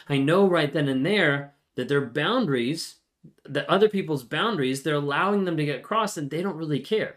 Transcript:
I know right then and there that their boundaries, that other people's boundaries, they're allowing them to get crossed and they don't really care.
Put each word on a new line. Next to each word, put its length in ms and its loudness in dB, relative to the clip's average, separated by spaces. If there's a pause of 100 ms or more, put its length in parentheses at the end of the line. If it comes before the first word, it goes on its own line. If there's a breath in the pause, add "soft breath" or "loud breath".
I 80 0
know 300 4
right 260 2
then 160 2
and 160 0
there 480 2 (220)
that 140 -4
their 120 2
boundaries, 920 -2 (500)
that 240 -4
other 200 4
people's 340 -2
boundaries, 600 -2
they're 120 0
allowing 500 0
them 120 -2
to 80 0
get 180 -4
crossed 340 -2
and 140 -6
they 100 -4
don't 160 -4
really 240 -2
care. 360 -2